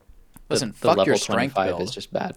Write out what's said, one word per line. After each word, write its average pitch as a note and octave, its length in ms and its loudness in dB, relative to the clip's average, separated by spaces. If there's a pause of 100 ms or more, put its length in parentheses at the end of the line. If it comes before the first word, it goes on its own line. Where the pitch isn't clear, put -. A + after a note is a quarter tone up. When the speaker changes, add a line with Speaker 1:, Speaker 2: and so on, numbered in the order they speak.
(480)
Speaker 1:
the, - 80 -2
Speaker 2:
Listen, A2+ 140 -2
Speaker 1:
the G2+ 60 -12
Speaker 2:
fuck E3 220 2
Speaker 1:
level F#3+ 100 4
Speaker 2:
your C3+ 100 4
strength A#2+ 360 -2
Speaker 1:
twenty-five F#2+ 240 0
Speaker 2:
build. - 40 -4
Speaker 1:
is F#2+ 100 -6
just - 220 -12
bad - 240 -4